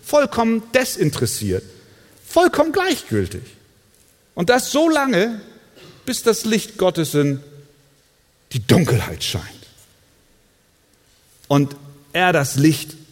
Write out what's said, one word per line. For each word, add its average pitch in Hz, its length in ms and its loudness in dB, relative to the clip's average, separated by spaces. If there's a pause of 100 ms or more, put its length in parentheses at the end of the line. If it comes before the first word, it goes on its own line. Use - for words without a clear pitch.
vollkommen 226 580 2 (120)
desinteressiert, 123 880 -2 (640)
vollkommen 330 460 2
gleichgültig. 269 680 -2 (920)
Und 175 160 -2
das 247 200 0
so 320 200 2
lange, 233 500 0 (640)
bis - 180 -6
das 220 220 0
Licht 220 320 -2
Gottes 170 380 0
in 143 260 0 (1120)
die 113 120 -4
Dunkelheit 117 600 0
scheint - 200 -6 (2000)
und 143 260 0 (380)
er 180 200 2
das 139 240 0
Licht 151 380 2 (180)